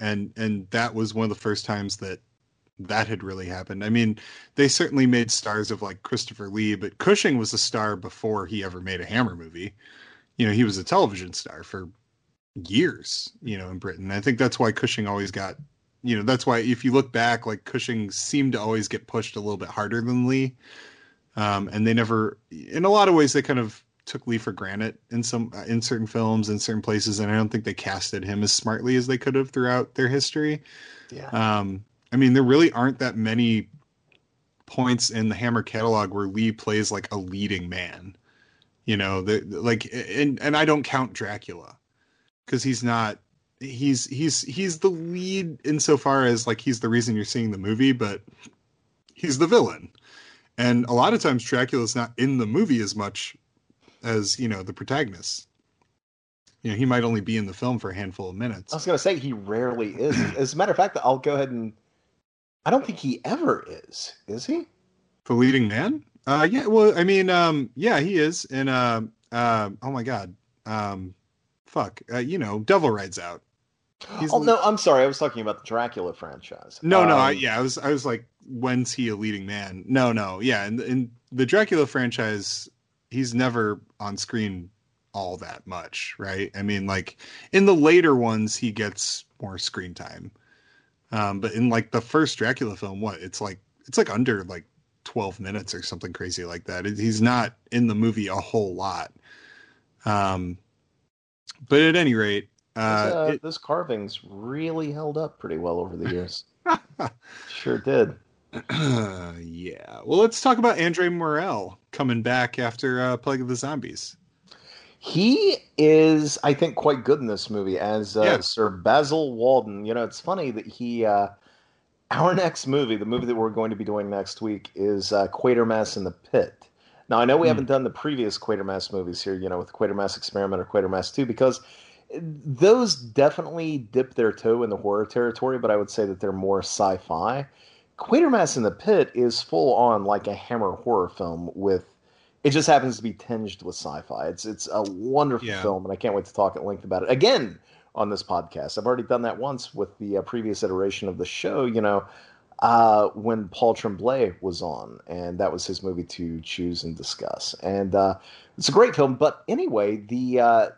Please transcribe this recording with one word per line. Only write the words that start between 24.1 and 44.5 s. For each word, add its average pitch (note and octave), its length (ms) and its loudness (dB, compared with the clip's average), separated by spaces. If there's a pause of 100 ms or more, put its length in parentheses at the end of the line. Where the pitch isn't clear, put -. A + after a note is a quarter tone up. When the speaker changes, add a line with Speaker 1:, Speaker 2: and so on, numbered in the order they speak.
Speaker 1:
Lee A#2 120 0
for A2 140 -6
granted G2+ 440 -6 (140)
in A#2 120 -2
some, A#2 300 -4 (160)
in A2+ 140 0
certain A2+ 240 -2
films, A2 420 0
in G#2 100 -2
certain G#2+ 220 -4
places, G#2+ 400 -2
and G#2 100 -2
I G#2+ 60 2
don't A2 140 2
think G#2+ 140 -4
they G2+ 100 -4
casted F#2+ 500 -6
him G2+ 180 -4
as G2+ 100 2
smartly A#2 440 0
as B2 100 2
they C3 120 0
could C3 160 -2
have C3+ 160 0
throughout B2 460 0
their C3 120 2
history. D3 540 -2 (500)
Speaker 2:
Yeah. - 160 -14
Speaker 1:
Um, G#2 560 0 (280)
I B2 40 0
mean, C3 160 8
there C3+ 100 8
really C#3+ 300 8
aren't C3 260 2
that B2 180 -4
many A2+ 520 2 (960)
points B2 440 0
in A2 180 0
the G#2+ 60 0
Hammer A#2 280 0
catalog A2 500 0
where G2+ 140 -4
Lee A2 260 0
plays, G#2+ 400 -2
like, G2 200 -6
a G#2+ 40 -4
leading F#2+ 520 -4
man. F2+ 480 -10 (680)
You G#2+ 120 0
know, F#2+ 260 0
the, G#2 200 0
like, G#2 500 -2
and, B2 480 -2
and D3 160 0
I D#3 80 4
don't D3+ 180 4
count C3 300 -2
Dracula G2+ 640 -12 (720)
'cause B2 180 -2
he's A#2+ 180 0
not, A#2 360 0 (420)
he's, C3 460 -2
he's, C#3+ 360 -2
he's D#3+ 380 -4